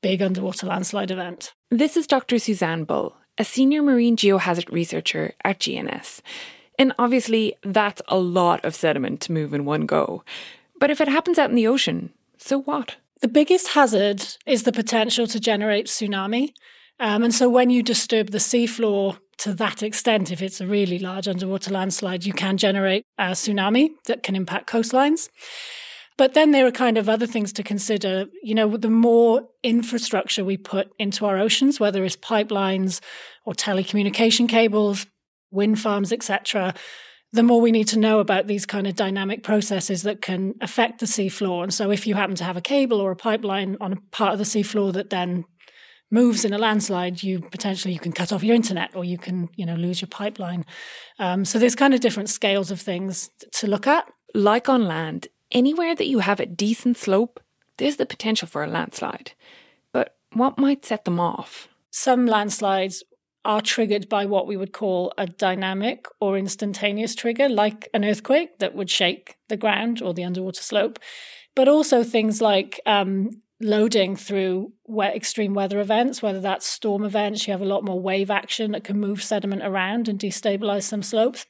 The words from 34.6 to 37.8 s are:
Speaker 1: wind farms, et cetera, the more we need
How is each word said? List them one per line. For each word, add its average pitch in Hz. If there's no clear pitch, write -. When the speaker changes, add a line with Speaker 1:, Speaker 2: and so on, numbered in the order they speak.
Speaker 1:
wind 208
farms, 202
et 226
cetera, 196
the 226
more 233
we 233
need 214